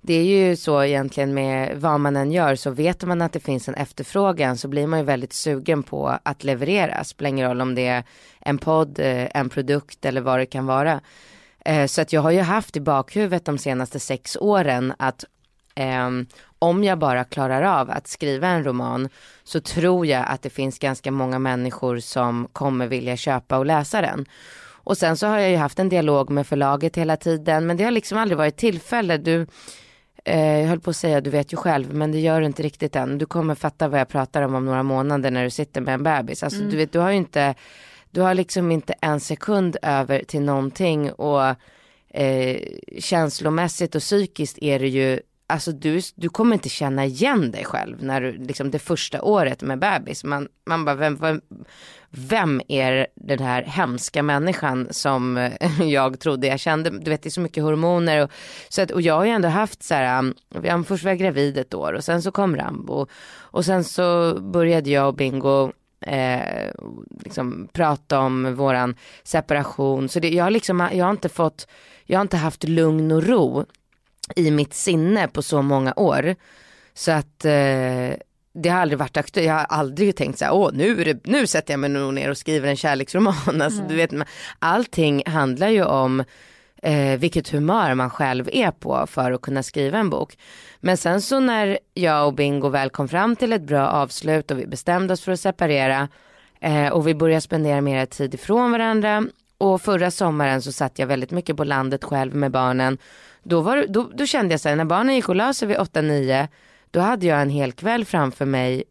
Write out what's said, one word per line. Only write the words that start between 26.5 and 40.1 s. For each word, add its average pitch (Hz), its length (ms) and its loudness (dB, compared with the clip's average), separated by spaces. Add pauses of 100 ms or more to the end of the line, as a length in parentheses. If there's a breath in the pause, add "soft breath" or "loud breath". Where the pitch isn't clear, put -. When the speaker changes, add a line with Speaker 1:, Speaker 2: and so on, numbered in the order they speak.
Speaker 1:
hela 160 200 2
tiden, 160 500 0
men 170 100 0
det 196 60 2
har 240 80 2
liksom 214 260 -2
aldrig 202 200 0
varit 151 200 0
tillfälle. 196 600 0
Du, 165 300 0 (800 loud breath)
eh, 156 340 4
jag 156 80 2
höll 165 120 0
på 175 100 -4
att 165 60 -4
säga, 151 260 0
du 143 80 -4
vet 143 240 -2
ju 165 40 -6
själv, 143 360 -2
men 151 180 0
det 156 80 0
gör 160 200 2
du 156 60 2
inte 147 180 -4
riktigt 151 320 -6
än. 131 220 -2
Du 156 80 -2
kommer 160 300 -2
fatta 156 320 -2
vad 139 120 2
jag 127 100 0
pratar 143 320 -2
om 135 140 0
om 131 100 -2
några 131 180 0
månader 135 480 0
när 127 120 0
du 123 60 -2
sitter 143 320 -6
med 131 120 -2
en 131 100 -2
bebis. 139 400 -2
Alltså, 147 160 -6
Speaker 2:
Mm. 156 120 -4
Speaker 1:
du 156 60 -2
vet, 156 140 0
du 170 80 2
har 175 100 2
ju 202 80 2
inte, 143 380 0 (560 loud breath)
du 175 100 0
har 185 120 4
liksom 180 380 0
inte 156 300 -2
en 151 180 0
sekund 185 600 0
över 139 420 0